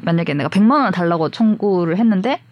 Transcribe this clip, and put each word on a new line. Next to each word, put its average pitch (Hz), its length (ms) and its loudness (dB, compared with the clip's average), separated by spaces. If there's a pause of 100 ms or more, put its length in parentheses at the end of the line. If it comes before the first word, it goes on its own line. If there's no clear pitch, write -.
만약에 165 300 -2
내가 143 120 -4
백만 233 360 4
원 202 100 0
달라고 170 380 -2
청구를 196 680 0
했는데 226 420 0 (120)